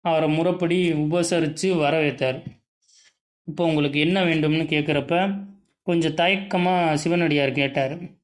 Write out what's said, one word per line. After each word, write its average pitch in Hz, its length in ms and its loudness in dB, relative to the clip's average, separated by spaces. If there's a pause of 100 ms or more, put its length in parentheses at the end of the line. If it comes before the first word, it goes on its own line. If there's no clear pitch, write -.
அவரை 160 280 0
முறைப்படி 175 640 2
உபசரிச்சு 160 840 0
வரவேத்தார். 143 640 0 (1000)
"இப்போ 170 200 -4
உங்களுக்கு 147 360 0
என்ன 180 240 2
வேண்டும்னு?" 156 420 0
கேட்குறப்ப, 156 800 0 (380)
கொஞ்சம் 165 320 0
தயக்கமா 180 800 0
சிவனடியார் 151 580 0
கேட்டார். 139 460 -2 (260)